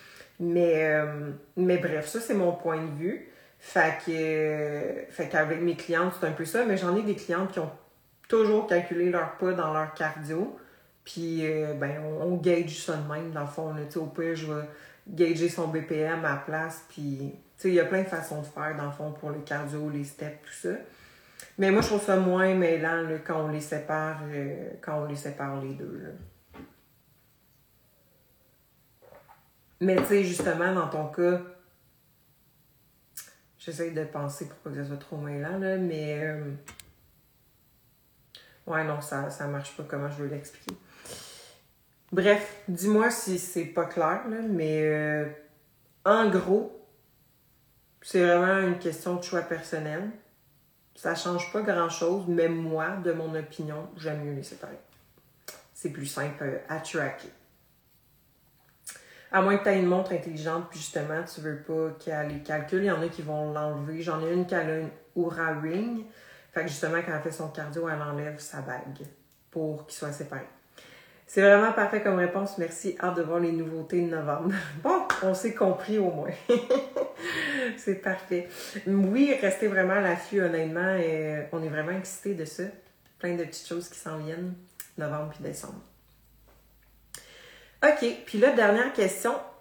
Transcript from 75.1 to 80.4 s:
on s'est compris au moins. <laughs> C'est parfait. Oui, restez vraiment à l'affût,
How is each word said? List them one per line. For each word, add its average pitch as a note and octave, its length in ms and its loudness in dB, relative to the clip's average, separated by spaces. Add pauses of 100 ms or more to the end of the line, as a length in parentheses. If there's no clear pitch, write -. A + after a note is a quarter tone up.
on F#3+ 120 4
s'est A3 180 -2
compris G#3 460 2
au F#3 120 4
moins. D#3+ 220 -4 (160)
<laughs> C4+ 1300 0
C'est G3 200 -2
parfait. F#3 520 -4 (380)
Oui, G3+ 520 6
restez G3+ 280 2
vraiment F#3+ 260 4
à G3+ 80 4
l'affût, F#3+ 400 2